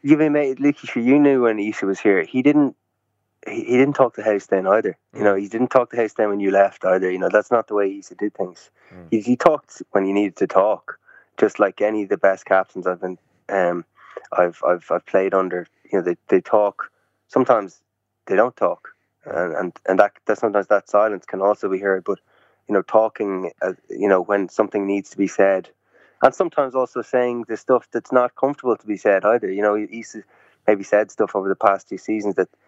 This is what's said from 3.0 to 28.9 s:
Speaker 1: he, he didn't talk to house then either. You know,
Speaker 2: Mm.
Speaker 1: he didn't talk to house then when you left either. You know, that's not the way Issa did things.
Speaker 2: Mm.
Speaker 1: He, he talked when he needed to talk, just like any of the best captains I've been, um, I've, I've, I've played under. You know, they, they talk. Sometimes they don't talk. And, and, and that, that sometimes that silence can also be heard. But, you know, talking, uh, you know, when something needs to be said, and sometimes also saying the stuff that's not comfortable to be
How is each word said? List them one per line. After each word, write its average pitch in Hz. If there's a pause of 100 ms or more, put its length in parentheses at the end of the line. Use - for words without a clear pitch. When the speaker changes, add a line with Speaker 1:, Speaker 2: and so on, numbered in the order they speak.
Speaker 1:
he, -
he 123
didn't 139
talk 127
to 107
house 104
then 95
either. 101 (180)
You 104
know, 101
Speaker 2:
Mm. 98
Speaker 1:
he 101
didn't 113
talk 123
to 117
house 113
then 107
when 101
you 98
left 98
either. 92
You 92
know, 95
that's 104
not 117
the 110
way 101
Issa 92
did 104
things. 92 (240)
Speaker 2:
Mm. 90
Speaker 1:
He, 110
he 120
talked -
when 98
he 98
needed 101
to 98
talk, 95 (400)
just 107
like 101
any 107
of 95
the 101
best 95
captains 95
I've 90
been, 92 (300)
um, 90 (480)
I've, 87
I've, 87
I've 87
played 98
under. 90 (240)
You 98
know, 85
they, 87 (120)
they -
talk. - (340)
Sometimes 117 (460)
they 95
don't 117
talk. 87 (340)
And, 85
and, 90 (140)
and 95
that, 101 (140)
that 107
sometimes 101
that 101
silence 104
can 95
also 104
be 95
heard. 95
But, 98 (480)
you 104
know, 98
talking, 101 (100)
uh, 92 (180)
you 101
know, 95
when 98
something 101
needs 98
to -
be 98
said, 95 (520)
and 135
sometimes 147
also 127
saying 120
the 113
stuff -
that's -
not 123
comfortable 131
to -
be 104